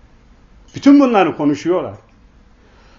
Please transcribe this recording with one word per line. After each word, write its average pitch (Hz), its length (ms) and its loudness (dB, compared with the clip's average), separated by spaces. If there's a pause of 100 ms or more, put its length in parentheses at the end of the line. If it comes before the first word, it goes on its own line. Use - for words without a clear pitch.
(760)
Bütün 285 240 4
bunları 214 380 0
konuşuyorlar. 147 580 -4 (1040)